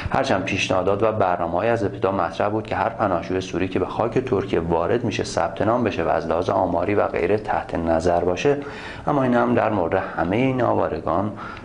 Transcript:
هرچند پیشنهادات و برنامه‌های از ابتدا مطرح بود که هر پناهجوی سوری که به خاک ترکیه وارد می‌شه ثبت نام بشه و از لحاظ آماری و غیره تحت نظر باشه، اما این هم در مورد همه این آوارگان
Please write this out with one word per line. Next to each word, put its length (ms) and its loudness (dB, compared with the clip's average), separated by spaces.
هرچند 320 2
پیشنهادات 580 0
و 100 4
برنامه‌های 560 0
از 160 2
ابتدا 280 0
مطرح 360 0
بود 180 -2
که 100 -4
هر 120 0
پناهجوی 520 0
سوری 280 -2
که 100 -2
به 80 2
خاک 320 0
ترکیه 420 0
وارد 440 0
می‌شه 200 -2
ثبت 380 -2
نام 220 2
بشه 200 -2
و 40 0
از 180 0
لحاظ 240 0
آماری 440 0
و 120 4
غیره 300 0
تحت 380 -4
نظر 500 2
باشه، 340 0
اما 160 2
این 120 2
هم 200 2
در 160 2
مورد 240 0
همه 420 0
این 260 2
آوارگان 720 0